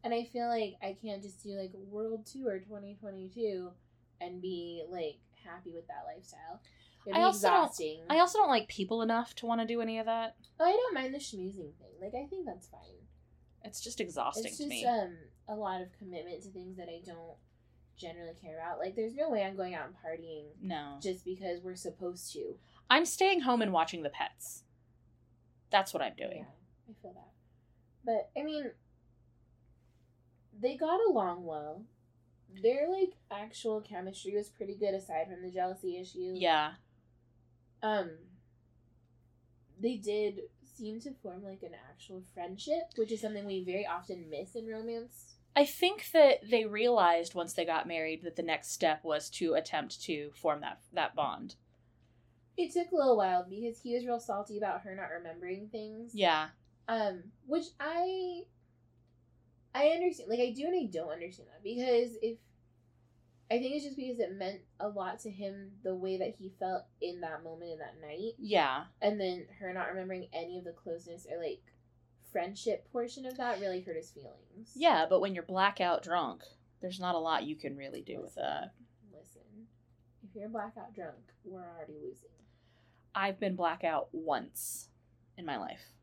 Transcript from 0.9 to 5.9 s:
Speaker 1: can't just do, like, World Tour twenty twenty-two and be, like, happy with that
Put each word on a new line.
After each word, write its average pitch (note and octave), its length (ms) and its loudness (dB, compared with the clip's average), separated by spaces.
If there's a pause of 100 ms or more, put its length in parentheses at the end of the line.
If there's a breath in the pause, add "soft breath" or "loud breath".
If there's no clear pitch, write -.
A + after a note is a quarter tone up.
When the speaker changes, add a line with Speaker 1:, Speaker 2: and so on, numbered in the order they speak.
Speaker 1:
can't G3+ 220 -8
just F#3+ 180 -16
do, G#3 100 -10
like, F#3+ 220 -6
World G#3+ 520 -6
Tour A#3+ 340 -4
twenty G3+ 360 -14
twenty-two F#3+ 760 -4 (480)
and F3+ 220 -8
be, E3+ 480 -6
like, E3 300 -4 (260)
happy F3 280 -14
with E3 140 -12
that D3+ 180 -10